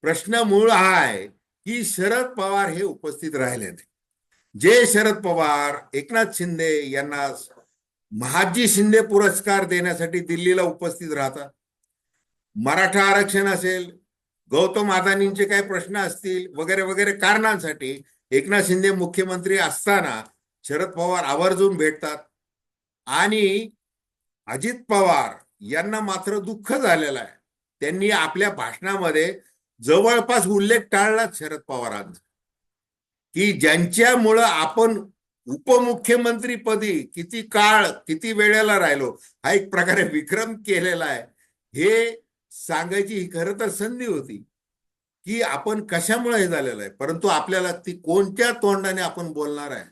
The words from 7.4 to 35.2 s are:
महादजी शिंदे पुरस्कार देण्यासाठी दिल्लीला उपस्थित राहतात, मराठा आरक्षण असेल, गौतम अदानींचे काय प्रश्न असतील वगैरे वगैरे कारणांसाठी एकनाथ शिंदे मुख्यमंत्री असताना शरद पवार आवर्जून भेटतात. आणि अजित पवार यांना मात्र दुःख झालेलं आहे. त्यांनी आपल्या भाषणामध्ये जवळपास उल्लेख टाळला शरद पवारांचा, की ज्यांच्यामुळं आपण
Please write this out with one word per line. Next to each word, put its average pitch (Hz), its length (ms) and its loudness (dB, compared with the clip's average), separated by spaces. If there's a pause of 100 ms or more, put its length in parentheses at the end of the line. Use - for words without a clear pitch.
महादजी 175 560 0
शिंदे 214 340 4
पुरस्कार 202 640 2
देण्यासाठी 175 540 -2
दिल्लीला 175 420 0
उपस्थित 165 520 -4
राहतात, 139 360 -6 (1040)
मराठा 180 480 2
आरक्षण 196 440 2
असेल, 185 500 -4 (540)
गौतम 190 400 2
अदानींचे 196 540 2
काय 202 160 0
प्रश्न 196 360 -6
असतील 185 580 -6
वगैरे 180 260 -2
वगैरे 196 320 0
कारणांसाठी 190 880 0 (280)
एकनाथ 190 360 2
शिंदे 190 240 2
मुख्यमंत्री 185 680 -2
असताना 160 680 0 (400)
शरद 165 260 -4
पवार 175 340 -2
आवर्जून 180 540 2
भेटतात. 151 400 -2 (880)
आणि 208 640 0 (800)
अजित 139 260 -6
पवार 180 600 2 (260)
यांना 170 400 -6
मात्र 202 400 -4
दुःख 214 340 -6
झालेलं 160 460 0
आहे. - 200 -16 (420)
त्यांनी 185 280 -2
आपल्या 185 400 0
भाषणामध्ये 175 880 -2 (420)
जवळपास 220 680 4
उल्लेख 208 320 4 (120)
टाळला 220 340 2 (140)
शरद 156 280 -10
पवारांचा, 104 520 -8 (1120)
की 202 180 2
ज्यांच्यामुळं 214 880 4
आपण 208 640 2 (440)